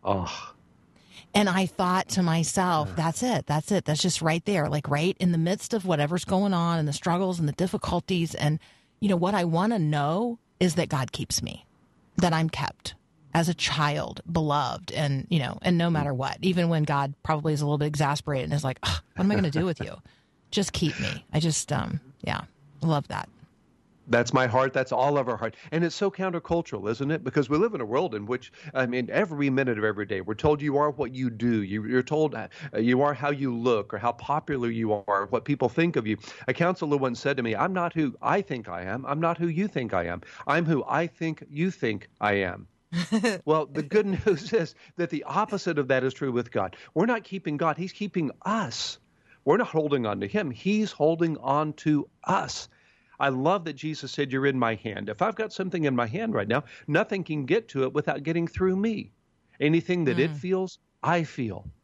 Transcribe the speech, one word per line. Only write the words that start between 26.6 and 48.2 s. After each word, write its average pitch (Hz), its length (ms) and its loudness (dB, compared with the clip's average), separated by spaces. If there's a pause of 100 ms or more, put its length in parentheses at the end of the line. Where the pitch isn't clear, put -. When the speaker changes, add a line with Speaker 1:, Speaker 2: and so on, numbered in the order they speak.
Speaker 1:
isn't 131 220 -2
it? 156 140 -2
Because 131 260 0
we 151 80 2
live 214 160 2
in 156 60 -4
a 120 40 -2
world 127 300 0
in 104 100 -6
which, 123 280 -4 (200)
I 131 140 2
mean, 123 240 -2
every 147 400 0
minute 127 280 2
of 104 60 0
every 104 220 0
day, 95 140 -4
we're 98 140 -6
told 151 280 2
you 143 160 0
are 147 120 2
what 131 220 -4
you 127 160 -2
do. 113 340 2
You, 104 240 -4
you're 123 180 2
told, 151 320 0
uh, 107 100 -8 (320)
you 123 240 4
are 143 120 4
how 143 160 -2
you 135 220 -2
look 113 400 0
or 107 60 -6
how 117 140 0
popular 139 580 -2
you 113 220 0
are, 101 340 2
what 117 180 -2
people 135 240 2
think 165 280 2
of 117 100 -2
you. 107 120 0 (280)
A 131 80 0
counselor 170 420 0
once 131 220 0
said 139 180 0
to 127 60 -2
me, 113 140 -2
"I'm 160 160 0
not 175 220 0
who 151 280 0
I 170 200 2
think 123 260 -6
I 90 160 -6
am. 113 220 -4
I'm 143 140 -2
not 170 180 0
who 170 100 0
you 170 180 0
think 127 260 -4
I 90 120 0
am. 87 180 -6 (240)
I'm 160 200 2
who 151 220 2
I 156 200 0
think 160 420 -6
you 165 220 -2
think 110 360 -4 (120)
I 104 140 2
am." 95 340 -2 (240)
Speaker 2:
<laughs> 190 520 0
Speaker 1:
Well, 156 220 2
the 139 160 -6
good 202 240 2
<laughs> 190 200 -2
news 175 260 0
is 190 240 -2 (220)
that 170 120 -2
the 147 140 -4
opposite 185 560 -2
of 131 80 0
that 131 160 2
is 131 100 0
true 139 160 -4
with 120 220 -2
God. 95 240 -2 (180)
We're 175 120 2
not 233 180 -2
keeping 175 320 -6
God. 156 200 0
He's 180 160 -8
keeping 175 380 -4 (120)